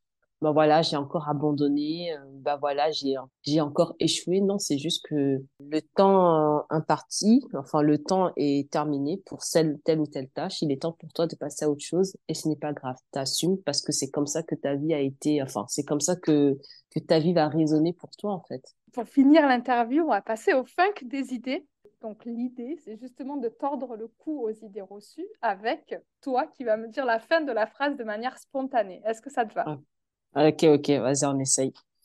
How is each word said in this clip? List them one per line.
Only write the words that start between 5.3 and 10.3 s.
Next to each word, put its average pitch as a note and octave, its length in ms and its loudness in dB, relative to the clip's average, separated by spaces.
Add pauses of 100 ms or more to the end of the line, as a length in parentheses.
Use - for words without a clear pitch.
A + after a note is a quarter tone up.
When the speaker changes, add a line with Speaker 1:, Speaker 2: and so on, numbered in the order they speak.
Speaker 1:
le D3 200 -4 (160)
temps, F3 640 4
euh, - 100 -2
imparti, E3 720 2 (120)
enfin, C3+ 260 -2
le D3 220 4
temps F#3 340 2
est C#3+ 340 0
terminé D3+ 540 -2
pour - 200 -14
celle, D#3 400 2
telle D#3+ 160 2
ou D3 60 0
telle C3+ 220 -10
tâche. E3+ 320 -8